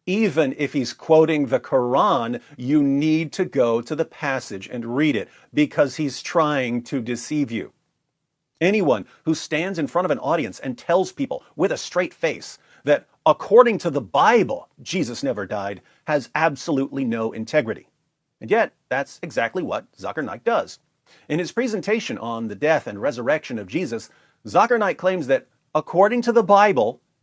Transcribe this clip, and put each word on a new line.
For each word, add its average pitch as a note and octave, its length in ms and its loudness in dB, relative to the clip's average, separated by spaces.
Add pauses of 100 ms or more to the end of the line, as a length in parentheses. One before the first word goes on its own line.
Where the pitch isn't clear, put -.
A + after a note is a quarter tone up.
Even E3 520 2
if C#3+ 160 -2
he's C3 180 -2
quoting D#3 540 4
the A#2+ 160 0
Quran, B2+ 800 0 (160)
you C#3 260 2
need D#3 480 0
to F#3 140 -2
go A#2+ 340 2
to A#2+ 160 -6
the D#3 80 -2
passage B2+ 640 -6
and A#2 300 -6
read D3+ 180 2
it, F#2+ 140 -4 (240)
because C#3+ 420 2
he's C#3+ 260 -4
trying C3 640 -2
to C3+ 160 -6
deceive B2 520 -4
you. G#2+ 200 -6 (880)
Anyone E3 460 2 (180)
who D#3+ 100 0
stands E3 460 -4
in D3 80 -2
front F3+ 160 0
of F3 80 -2
an C3 80 0
audience D3 400 -4
and C3 180 -8
tells F3+ 360 0
people - 280 -6 (140)
with F3 160 0
a B2+ 60 -2
straight - 360 -4
face - 460 -6 (240)
that, C#3 240 2 (180)
according A3 520 6
to E3+ 120 -4
the C#3 120 -2
Bible, D3 640 2 (140)
Jesus B2 420 -4
never G#2+ 220 -4
died, G2+ 360 -8 (240)
has D3 300 -2
absolutely C#3 720 -2
no A2+ 260 -2
integrity. A2 560 -2 (540)
And A#2 100 -6
yet, G#3+ 220 2 (160)
that's C3+ 340 -4
exactly C#3+ 400 -4
what - 300 -6
Zakir C3 320 -8
Naik G#2 180 -12
does. G#3+ 360 -2 (500)
In D3+ 100 -2
his F3+ 140 -6
presentation G#3+ 640 -2
on A#2 320 -6
the G2+ 60 -8
death D3 320 0
and G#2 140 -10
resurrection B2+ 560 -2
of G2+ 100 -10
Jesus, A#2 420 -6 (360)
Zakir G#3 320 2
Naik F#3+ 200 0
claims F3+ 300 -2
that, C3 200 0 (260)
according G3+ 500 2
to A#3 100 2
the A3+ 100 6
Bible, F#3 560 4 (240)